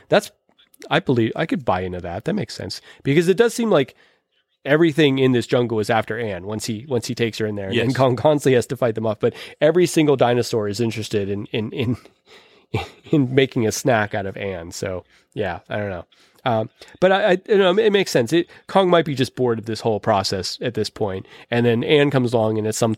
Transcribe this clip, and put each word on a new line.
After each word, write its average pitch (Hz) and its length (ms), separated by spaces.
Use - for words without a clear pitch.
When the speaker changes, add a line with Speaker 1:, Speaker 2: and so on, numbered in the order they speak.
Speaker 1:
that's, 190 220
I 147 120
believe, 117 360
I 160 80
could 170 220
buy 92 160
into 90 180
that. 87 240
That - 80
makes - 220
sense, - 260
because 165 260
it 185 80
does 226 160
seem 233 180
like 147 240
everything 147 540
in 131 140
this 120 160
jungle 117 320
is 104 100
after 110 260
Anne 98 300
once 107 200
he, 113 220
once 123 200
he 120 80
takes 113 220
her 110 80
in 104 100
there, 98 100
and 98 80
Speaker 2:
Yes. 123 220
Speaker 1:
Kong 127 180
constantly 147 400
has 120 120
to 123 100
fight 117 180
them 113 120
off. 107 120
But 120 160
every 165 260
single 147 280
dinosaur 120 540
is 101 100
interested 107 500
in, 101 180
in, 117 260
in, 123 240
<laughs> - 380
in 131 240
making 131 320
a 104 60
snack 110 420
out 101 100
of 95 120
Anne. 90 340
So 92 320
yeah, 90 340
I 110 100
don't 104 120
know. 87 140
Um, 113 260
but 185 100
I, 196 220
I, 185 60
you 208 100
know, 185 180
it 214 160
makes 196 200
sense. 123 200
It, 170 160
Kong 190 200
might 170 160
be 147 120
just 127 180
bored 120 240
of 107 80
this 110 140
whole 107 180
process 98 640
at 127 140
this 107 160
point, 95 360
and 120 160
then 117 160
Anne 147 300
comes 123 200
along, 110 240
and 107 100
it's 110 120
some, 113 200